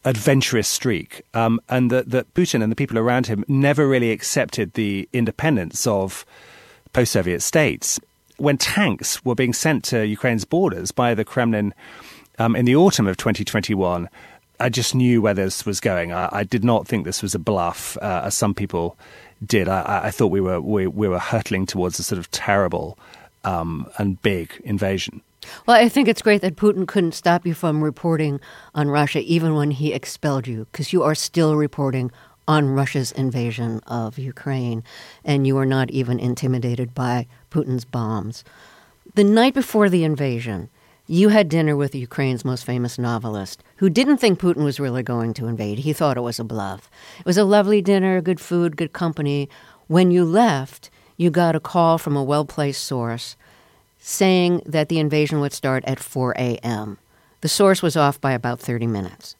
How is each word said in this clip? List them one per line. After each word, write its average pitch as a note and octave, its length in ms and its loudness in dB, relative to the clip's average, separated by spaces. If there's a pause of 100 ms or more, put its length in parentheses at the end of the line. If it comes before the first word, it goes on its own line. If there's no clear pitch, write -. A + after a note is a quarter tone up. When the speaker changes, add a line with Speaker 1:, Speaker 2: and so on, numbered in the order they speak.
Speaker 1:
adventurous B2 640 2
streak, - 520 -4 (120)
um, A2+ 340 0
and B2+ 240 2
that, B2 200 0
that B2 220 -2
Putin E3+ 300 2
and A2 80 0
the A2 60 -4
people B2+ 200 -2
around A#2+ 300 2
him G#2 220 -4
never C#3 360 4
really B2+ 260 2
accepted - 640 -2
the G2+ 380 -2
independence A#2 760 -2
of G2 400 -2 (680)
post-Soviet F2+ 480 2
states. - 580 0 (380)
When C#3 200 2
tanks - 680 -2
were B2 100 0
being B2 180 0
sent D#3 320 0
to A2 220 0
Ukraine's G#2+ 380 -2
borders F#2+ 480 -2
by A#2+ 200 2
the G#2 120 0
Kremlin, A2 480 0 (680)
um, A2+ 160 2
in B2 80 0
the B2 140 6
autumn E3+ 280 6
of F#2 120 0
twenty G#2+ 260 -2
twenty-one, F#2 640 -2 (520)
I B2 100 0
just B2 260 -2
knew B2 260 4
where G2+ 140 2
this F#2+ 320 -4
was G2 120 -4
going. F2 320 -2
I, F2+ 200 -4
I G#2 120 -4
did G#2 200 -2
not A#2 240 2
think G2+ 180 -2
this F2+ 160 -6
was G2 140 -6
a F#2+ 40 -2
bluff, E2+ 640 -2
uh, F#2 240 -4
as G2 80 -6
some G#2 220 0
people F2 420 -4 (480)
did. G2 220 2
I, F#2+ 140 0
I, F#2+ 260 -2
I - 20 -2
thought G2 220 0
we G2 100 0
were, F#2 180 0
we, F#2+ 280 -2
we G#2 200 -2
were F2+ 120 0
hurtling G2 480 -2
towards F2+ 320 -4
a F2+ 40 -6
sort G2+ 140 -4
of E2+ 140 -10
terrible, F#2+ 680 -2 (460)
um, E2 440 -4 (120)
and G2 240 -2
big F#2 400 -4
invasion. G2 580 -4 (460)
Speaker 2:
Well, A#3 100 8
I A#3 100 8
think C4 200 2
it's - 160 0
great G#3 180 4
that F#3 140 -2
Putin F#3+ 320 2
couldn't F3 240 0
stop F3 340 0
you E3+ 80 0
from D3+ 300 0
reporting D3+ 560 -2 (340)
on D3 160 0
Russia, D3 300 2
even E3 340 0
when D3 160 2
he D3 240 -2
expelled C3+ 540 -4
you, A2 260 -8
'cause - 180 -6
you F3+ 120 2
are D3+ 100 2
still D#3 420 2
reporting C3+ 540 0 (380)
on D3+ 220 4
Russia's C3+ 420 -2
invasion A#2 720 -4
of A#2 320 -6
Ukraine, B2+ 680 -6 (400)
and C#3 220 0
you C3+ 140 4
are C3+ 80 2
not C3 240 0
even C3 280 -2
intimidated B2 760 -2
by B2 320 -2 (240)
Putin's B2+ 340 -2
bombs. A2 580 -6 (680)
The G#3 100 4
night A3+ 300 6
before A3 340 2
the F3+ 160 4
invasion, A#2+ 680 -2 (400)
you F#3+ 200 6
had G#3 180 6
dinner D#3 260 2
with C#3+ 220 -2
Ukraine's C3 480 -4
most B2+ 220 -4
famous A#2+ 340 -4
novelist, A2 640 -6 (140)
who F#3+ 120 4
didn't B3+ 280 4
think G3+ 240 2
Putin E3 240 2
was C3+ 120 -2
really B2+ 260 -2
going A#2 320 -2
to A#2 120 -6
invade. A2 320 -4
He D3 140 -2
thought C#3+ 240 0
it B2 40 -4
was A#2+ 160 -6
a A2+ 60 -8
bluff. G2 460 -8 (300)
It F3 60 -12
was F3+ 120 2
a G#3 80 4
lovely G#3 360 4
dinner, F#3+ 380 2
good F3 220 -2
food, F3 340 -2
good D#3+ 160 -4
company. C#3+ 560 -2 (400)
When F3+ 240 4
you F3+ 140 4
left, E3 640 0 (260)
you E3+ 140 2
got E3 260 2
a D#3 60 -2
call E3 360 2
from D3 200 -2
a C#3 60 0
well-placed C#3+ 600 -2
source A#2+ 540 -6 (600)
saying F3+ 680 2
that D3+ 240 -2
the E3 100 0
invasion D3+ 400 2
would C#3+ 140 -2
start C3 320 -2
at C3 120 -4
four B2+ 400 -4
A B2 200 -2
M. G#2+ 400 -6 (420)
The E3 80 -4
source F#3+ 340 4
was E3 140 0
off C#3+ 240 2
by C3+ 140 0
about A#2+ 260 -4
thirty A#2 280 -4
minutes. G2 520 -6